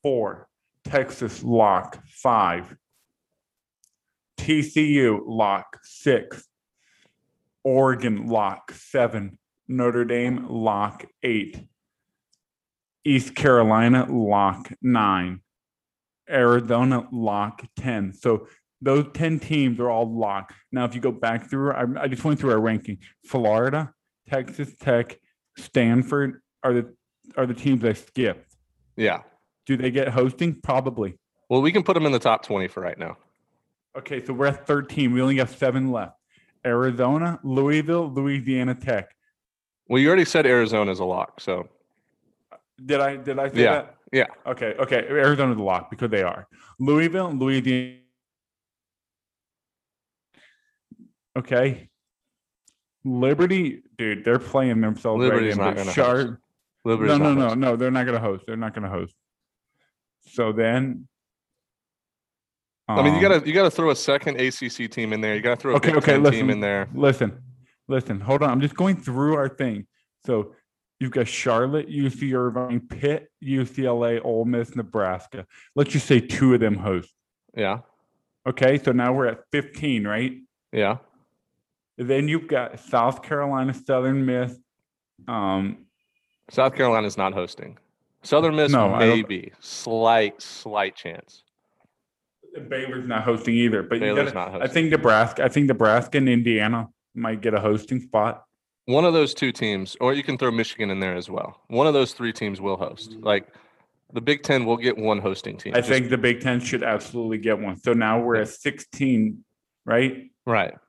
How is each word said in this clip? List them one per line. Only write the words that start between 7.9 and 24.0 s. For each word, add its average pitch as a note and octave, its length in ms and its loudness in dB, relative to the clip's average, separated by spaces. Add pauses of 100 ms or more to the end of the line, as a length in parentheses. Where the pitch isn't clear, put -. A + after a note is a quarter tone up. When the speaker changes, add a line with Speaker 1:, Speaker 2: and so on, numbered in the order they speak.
Speaker 1:
lock. G#2 440 -2
Seven. A2 680 -4 (300)
Notre A#2+ 380 0
Dame, B2 420 -4
lock. G#2+ 560 -4 (200)
Eight. A2 440 -4 (1400)
East C3+ 320 0
Carolina, A#2+ 760 4
lock. G2+ 640 0 (100)
Nine. F#2+ 600 0 (880)
Arizona, A#2+ 840 2
lock. G#2+ 520 -4 (120)
Ten. G#2 380 -6
So A2 340 -2 (340)
those D3+ 320 2
ten D#3+ 260 -2
teams C3 420 0
are A#2+ 80 0
all A#2 200 0
locked. G2+ 440 -4 (180)
Now, B2 140 -2
if A#2+ 100 -6
you A#2+ 60 -8
go B2+ 100 0
back A2+ 380 -4
through, C#3 240 -2
I, C3 300 -4
I C#3+ 40 -2
just B2+ 160 -6
went D3 160 0
through C3+ 120 0
our A2 100 4
ranking. A2 380 -2 (260)
Florida, B2+ 680 0 (380)